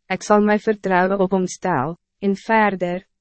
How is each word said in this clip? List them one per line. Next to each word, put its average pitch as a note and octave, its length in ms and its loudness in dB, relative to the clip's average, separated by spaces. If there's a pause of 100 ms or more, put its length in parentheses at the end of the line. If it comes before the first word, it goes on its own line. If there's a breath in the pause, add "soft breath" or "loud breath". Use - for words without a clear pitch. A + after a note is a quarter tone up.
ek F#3 140 -6
sal G#3 180 2
my G#3 180 2
vertrouwen F#3+ 640 0
op F#3 100 0
hom F#3 160 0
stel, E3+ 500 -4 (240)
en G3+ 140 0
verder, F#3+ 720 -2 (140)